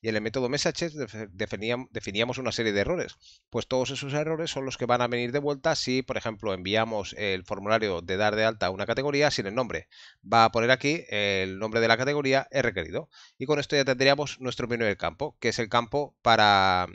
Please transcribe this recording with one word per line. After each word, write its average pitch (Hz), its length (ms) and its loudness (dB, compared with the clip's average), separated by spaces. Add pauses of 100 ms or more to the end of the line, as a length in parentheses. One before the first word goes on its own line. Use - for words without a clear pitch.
y 110 80 -2
en 110 60 0
el 104 60 0
método 120 280 -2
messages 151 460 -4
def-, 110 360 -10
definíam-, 110 600 -6
definíamos 113 480 -4
una 120 120 -4
serie 110 220 0
de 101 80 4
errores. 156 340 -4 (340)
Pues 117 180 -6
todos 127 240 -2
esos 139 220 -8
errores 156 360 -4
son 135 160 -6
los 127 120 -8
que 123 80 -4
van 123 160 2
a 120 60 2
venir 120 240 -2
de 143 80 -2
vuelta 143 360 -2
si, 127 260 -2
por 120 160 -8
ejemplo, 107 360 -4
enviamos 104 640 -2
el 95 280 -2
formulario 101 560 0
de 92 160 -2
dar 107 180 2
de 110 100 2
alta 107 200 0
a 92 60 0
una 95 140 -6
categoría 143 440 0
sin 120 160 -2
el 98 80 -6
nombre. 104 340 -4 (340)
Va 113 240 6
a 110 60 4
poner 117 200 2
aquí 143 380 2
el 95 500 0
nombre 110 200 -2
de 113 80 4
la 113 100 6
categoría, 135 520 0
es 135 140 0
requerido. 92 460 -4 (280)
Y 131 80 -8
con 147 140 0
esto 143 160 -2
ya 139 100 4
tendríamos 135 540 2
nuestro 123 280 -4
primer 113 300 0
campo, 87 420 -6
que 117 100 0
es 107 100 -2
el 110 100 -4
campo 120 520 -2
para, 98 720 6